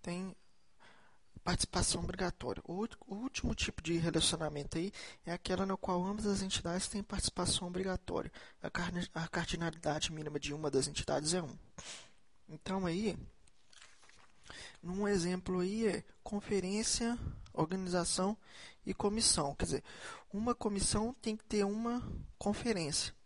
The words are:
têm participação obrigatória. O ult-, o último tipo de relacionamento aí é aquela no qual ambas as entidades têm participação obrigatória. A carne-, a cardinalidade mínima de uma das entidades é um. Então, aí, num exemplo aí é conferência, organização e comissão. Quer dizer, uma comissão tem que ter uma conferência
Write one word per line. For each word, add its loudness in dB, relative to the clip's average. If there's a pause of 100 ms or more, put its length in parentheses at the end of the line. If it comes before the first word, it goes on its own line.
têm -6 (1080)
participação 2
obrigatória. -2
O -4
ult-, -2
o -6
último -2
tipo -4
de 2
relacionamento 2
aí 0 (340)
é -2
aquela 0
no 0
qual 2
ambas 0
as 4
entidades 0
têm -4
participação 0
obrigatória. -2 (300)
A -4
carne-, -2
a -2
cardinalidade 0
mínima -4
de -4
uma 0
das 4
entidades 0
é 2
um. -8 (920)
Então, -2
aí, 2 (1600)
num 0
exemplo 2
aí 2
é 2 (200)
conferência, 0 (360)
organização 2 (480)
e -2
comissão. 4
Quer 0
dizer, 0 (500)
uma 0
comissão 2
tem -2
que -14
ter 2
uma 0 (360)
conferência 0 (120)